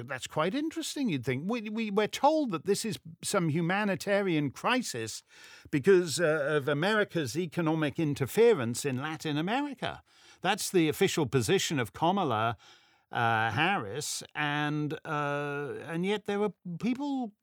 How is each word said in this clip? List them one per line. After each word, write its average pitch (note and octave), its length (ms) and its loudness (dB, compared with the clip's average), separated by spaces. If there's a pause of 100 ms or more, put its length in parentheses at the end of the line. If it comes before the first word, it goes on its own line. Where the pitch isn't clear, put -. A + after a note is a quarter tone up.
that's C3 240 -8
quite E3+ 260 0
interesting, D4+ 560 -4
you'd C3+ 140 -2
think. C3 220 -2
We, A3 220 -4
we, A3 220 -4
we're G3+ 160 2
told D4 460 2
that D#3+ 120 -4
this G3 200 0
is G#3 140 -4 (240)
some E3+ 280 0
humanitarian F#3 1000 0
crisis D#3 720 -4 (480)
because, E3 500 4
uh, D#3 280 2
of D3+ 200 2
America's D#3+ 680 0
economic D#3+ 640 0
interference D3 880 2
in C3 160 -2
Latin D3+ 340 -4
America. A#3 640 -4 (400)
That's F#3+ 280 0
the E3 180 6
official E3 380 2
position C#3+ 540 2
of A2+ 120 -4
Kamala, C3 640 0 (540)
uh, A2+ 400 2
Harris, C#3+ 720 -2 (120)
and, D3 720 -2
uh, C#3+ 680 -4 (140)
and E3 200 -4
yet G#3 200 -2
there G3+ 120 -2
were G#3 140 0 (260)
people, B3+ 540 -4 (100)